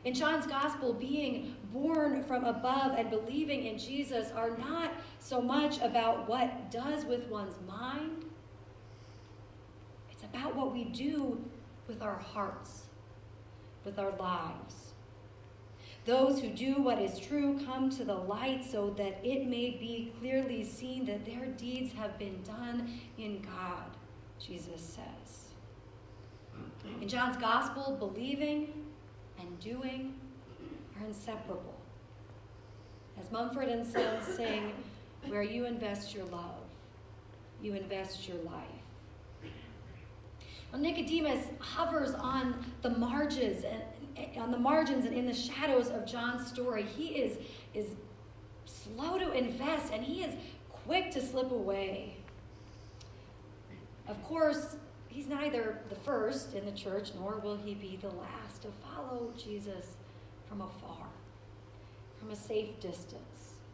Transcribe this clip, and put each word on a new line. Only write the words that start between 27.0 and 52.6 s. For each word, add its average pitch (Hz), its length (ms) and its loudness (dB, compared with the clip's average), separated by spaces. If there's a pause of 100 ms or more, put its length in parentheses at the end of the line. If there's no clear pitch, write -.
John's 247 300 4
gospel, 269 600 4
believing 285 760 0 (680)
and 175 200 -8
doing 262 600 -4 (800)
are 208 60 -4
inseparable. 214 720 -6 (1400)
As 180 120 -8
Mumford 247 380 2
and 233 160 2
Sons 220 400 4
sing, 214 480 0 (540)
"Where 202 160 2
you 233 220 2
invest 214 500 -2
your 190 100 -4
love, 175 400 -6 (960)
you 208 140 0
invest 196 520 -2
your 180 100 -4
life." 165 260 -4 (2000)
Well, 269 100 0
Nicodemus 320 640 4 (140)
hovers 311 540 4
on 254 520 2 (160)
the 247 80 4
margins 240 760 4
and, - 720 -4
on 233 140 2
the 247 60 4
margins 269 480 8
and 233 100 2
in 247 100 4
the 254 80 4
shadows 262 560 6
of 233 160 0
John's 247 420 0
story. 247 360 2
He 294 260 -2
is, 262 280 2 (360)
is 208 220 -2 (680)
slow 277 520 -2
to 359 140 4
invest, 254 600 2
and 226 100 0
he 339 200 0
is 311 120 -2 (500)
quick 359 260 4
to 262 100 0
slip 254 300 2
away. 196 680 0 (1900)